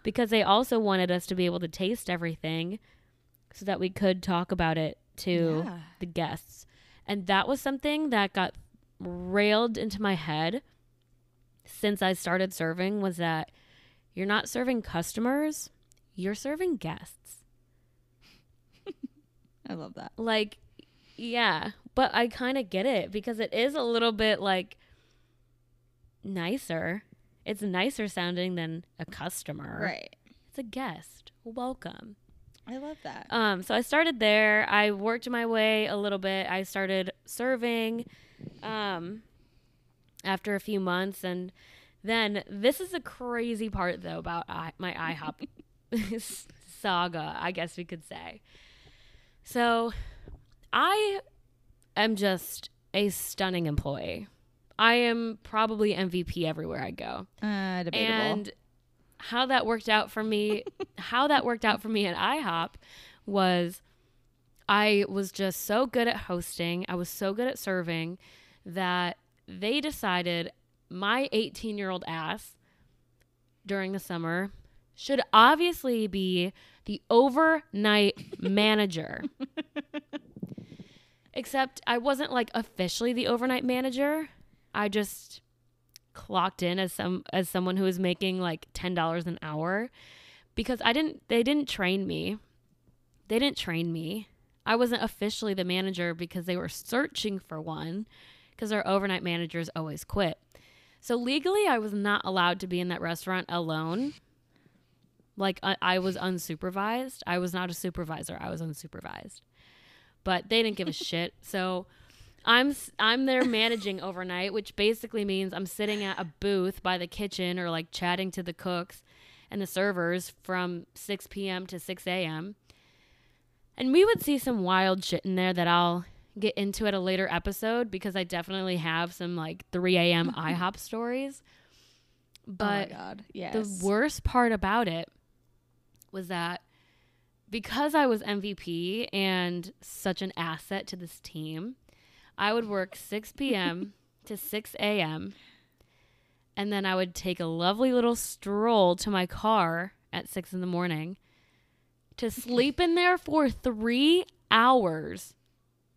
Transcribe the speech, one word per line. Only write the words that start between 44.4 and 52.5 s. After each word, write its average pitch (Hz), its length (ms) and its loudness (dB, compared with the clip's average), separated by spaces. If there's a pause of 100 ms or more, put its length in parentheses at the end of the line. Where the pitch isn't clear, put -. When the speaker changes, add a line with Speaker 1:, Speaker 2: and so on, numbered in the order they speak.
Speaker 1:
I, 165 300 -10
my 180 160 -6
ihop 156 520 -8 (460)
<laughs> 220 540 -6 (340)
saga, 175 580 -2
I 170 140 -4
guess 170 240 -6
we 180 80 -10
could 165 200 -14
say. - 360 -12 (1000)
So 233 500 2 (800)
I 392 480 2 (720)
am 214 220 2
just 190 540 -2 (240)